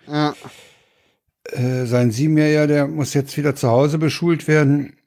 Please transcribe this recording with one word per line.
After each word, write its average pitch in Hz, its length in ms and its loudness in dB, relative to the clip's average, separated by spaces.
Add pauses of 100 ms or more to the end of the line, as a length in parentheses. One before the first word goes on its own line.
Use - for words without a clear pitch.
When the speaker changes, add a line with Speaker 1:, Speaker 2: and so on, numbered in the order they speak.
Speaker 1:
Ja. 151 280 -2 (1080)
Speaker 2:
Äh, 127 420 -4
sein 123 240 2
Siebenjähriger, 151 560 2
der 147 220 2
muss 151 260 -4
jetzt 139 220 -2
wieder 143 200 -2
zu 131 120 -2
Hause 143 300 2
beschult 160 500 -2
werden. 147 480 2 (100)